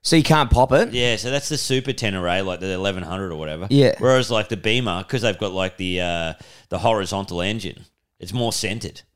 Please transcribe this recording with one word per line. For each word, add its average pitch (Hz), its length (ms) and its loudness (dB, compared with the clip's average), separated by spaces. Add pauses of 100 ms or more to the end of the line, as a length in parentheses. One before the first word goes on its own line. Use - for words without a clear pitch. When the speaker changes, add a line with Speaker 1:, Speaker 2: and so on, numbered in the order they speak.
Speaker 1:
So - 140 4
you 156 60 6
can't 151 280 4
pop 127 220 6
it? 147 200 4
Speaker 2:
Yeah, 120 240 2
so 120 140 -6
that's 139 200 -4
the 147 80 -2
Super 131 360 -2
Tenere, 92 480 0
like, 90 180 -4
the 95 120 -2
eleven 92 300 -2
hundred 92 300 -6
or 78 40 -6
whatever. 78 340 -8
Speaker 1:
Yeah. 135 280 6
Speaker 2:
Whereas, 127 320 2
like, 107 200 0
the 110 80 -2
Beamer, 107 460 0
'cause 117 180 -4
they've 104 160 0
got, 98 140 -4
like, 92 260 -4
the, 90 240 -2
uh, 85 300 -2 (360)
the 87 120 -6
horizontal 98 600 -2
engine, 95 460 -6 (320)
it's 90 160 -12
more 117 180 0
centered. 101 480 -6 (160)